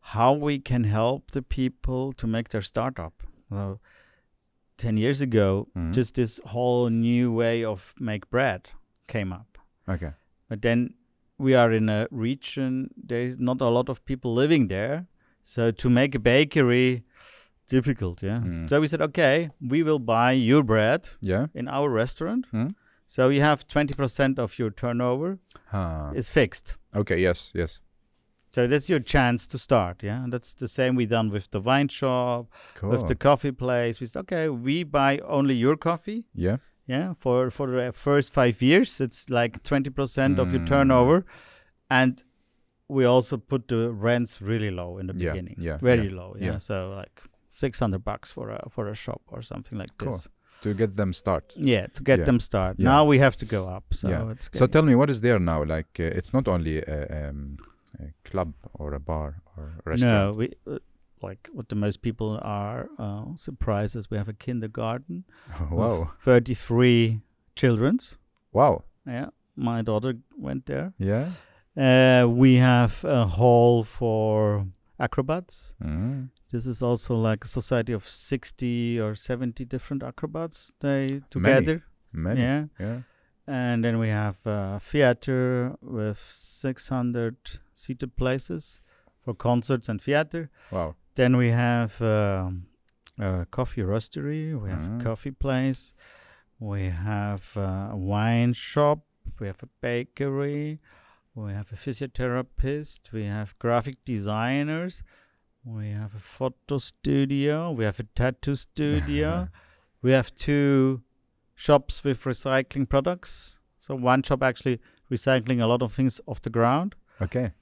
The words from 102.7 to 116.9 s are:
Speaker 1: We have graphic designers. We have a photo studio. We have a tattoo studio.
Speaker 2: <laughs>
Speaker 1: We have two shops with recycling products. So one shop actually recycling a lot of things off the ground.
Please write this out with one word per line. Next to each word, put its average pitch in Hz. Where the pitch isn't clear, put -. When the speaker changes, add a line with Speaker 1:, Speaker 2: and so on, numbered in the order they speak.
Speaker 1:
We 107
have 104
graphic 120
designers. 131
We 110
have 104
a 107
photo 131
studio. 143
We 117
have 104
a 113
tattoo 131
studio. 151
Speaker 2:
<laughs> -
Speaker 1:
We 127
have 131
two 139
shops -
with 139
recycling 135
products. -
So -
one 127
shop 135
actually 127
recycling 127
a 110
lot 120
of 113
things 131
off -
the -
ground. 123